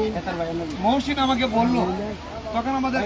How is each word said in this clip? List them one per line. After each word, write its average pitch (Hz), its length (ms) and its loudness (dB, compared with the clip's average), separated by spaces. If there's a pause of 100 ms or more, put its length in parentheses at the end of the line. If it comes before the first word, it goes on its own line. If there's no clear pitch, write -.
(800)
মহসিন 262 400 2
আমাকে 262 280 2
বলল, 233 300 4 (760)
তখন 233 160 0
আমাদের 262 360 0